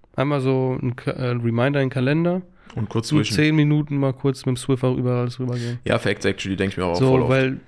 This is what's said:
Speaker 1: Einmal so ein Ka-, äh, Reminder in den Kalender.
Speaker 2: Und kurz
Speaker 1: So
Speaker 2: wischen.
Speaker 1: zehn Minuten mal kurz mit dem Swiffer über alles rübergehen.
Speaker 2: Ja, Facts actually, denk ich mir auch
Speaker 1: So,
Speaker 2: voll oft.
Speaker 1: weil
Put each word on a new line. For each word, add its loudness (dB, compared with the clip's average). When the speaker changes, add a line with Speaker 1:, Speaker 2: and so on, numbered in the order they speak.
Speaker 1:
Einmal 0
so 0
ein -2
Ka-, -6
äh, -4
Reminder 0
in 2
den -4
Kalender. 0
Speaker 2:
Und -4
kurz -2
Speaker 1:
So 2
Speaker 2:
wischen. 0
Speaker 1:
zehn 4
Minuten 2
mal 0
kurz -2
mit 0
dem -4
Swiffer 0
über 0
alles -4
rübergehen. -4
Speaker 2:
Ja, 2
Facts -2
actually, -2
denk 0
ich -18
mir -2
auch 0
Speaker 1:
So, 4
Speaker 2:
voll 4
oft. 2
Speaker 1:
weil 0